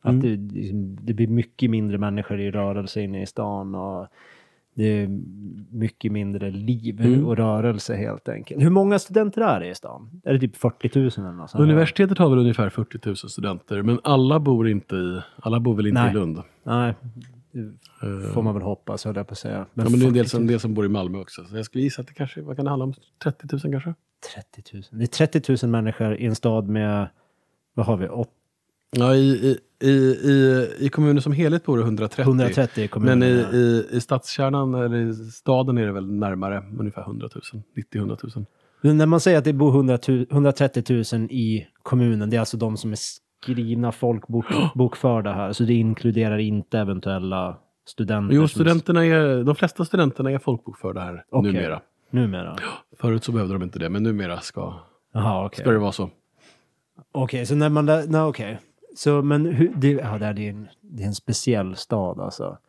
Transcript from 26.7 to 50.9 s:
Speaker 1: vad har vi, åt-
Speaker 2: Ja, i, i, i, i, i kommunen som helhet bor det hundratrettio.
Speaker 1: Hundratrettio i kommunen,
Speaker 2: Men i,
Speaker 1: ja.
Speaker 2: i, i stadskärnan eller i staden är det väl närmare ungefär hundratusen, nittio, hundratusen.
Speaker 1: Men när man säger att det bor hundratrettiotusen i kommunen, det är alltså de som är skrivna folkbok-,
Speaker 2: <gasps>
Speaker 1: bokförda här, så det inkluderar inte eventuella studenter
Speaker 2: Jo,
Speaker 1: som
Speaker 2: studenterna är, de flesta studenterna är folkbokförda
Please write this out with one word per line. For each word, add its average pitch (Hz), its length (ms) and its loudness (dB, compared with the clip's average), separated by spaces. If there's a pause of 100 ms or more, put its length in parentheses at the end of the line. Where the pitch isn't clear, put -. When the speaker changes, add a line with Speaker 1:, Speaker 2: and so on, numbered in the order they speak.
Speaker 1:
vad 117 120 -2
har 113 100 0
vi, 92 120 -4
åt- 120 260 -8 (560)
Speaker 2:
Ja, 123 240 4
i, 135 40 6 (100)
i, 131 300 2 (300)
i, - 20 -
i, 131 800 4 (100)
i 139 100 0
kommunen 143 340 4
som 147 100 0
helhet 160 320 2
bor 131 140 2
det 113 60 2
hundratrettio. 117 460 0
Speaker 1:
Hundratrettio 127 540 2
i 104 40 -2
kommunen, 123 300 4
Speaker 2:
Men 123 100 6
i, 123 120 4 (120)
Speaker 1:
ja. 123 40 4
Speaker 2:
i, 117 300 4 (100)
i 120 40 -2
stadskärnan 135 760 -2
eller 120 240 -2
i 113 160 -2
staden 123 640 0
är 110 80 2
det 101 60 0
väl 98 200 -6
närmare 98 520 -2 (140)
ungefär 104 240 -6
hundratusen, 110 600 -12 (140)
nittio, 107 220 -8
hundratusen. 107 480 -8 (340)
Speaker 1:
Men 151 180 6
när 156 80 6
man 160 140 4
säger 175 180 6
att 131 60 2
det 156 80 2
bor 139 200 4 (640)
hundratrettiotusen 123 960 2
i 110 360 -2 (160)
kommunen, 113 480 2
det 117 60 2
är 113 40 2
alltså 110 160 -4
de 110 200 -2
som 110 160 -6
är 107 60 -6 (440)
skrivna 120 500 -2
folkbok-, 117 800 -2
Speaker 2:
<gasps> - 20 -8
Speaker 1:
bokförda 117 580 0
här, 98 200 -4
så 120 120 0
det 117 100 4
inkluderar 110 640 2
inte 107 400 -2
eventuella 95 760 -4 (300)
studenter 104 480 0
Speaker 2:
Jo, 147 60 6
Speaker 1:
som 156 80 4
Speaker 2:
studenterna 165 580 2
är, 147 380 2
de 143 100 4
flesta 180 300 -2
studenterna 139 460 0
är 139 80 -2
folkbokförda - 640 -6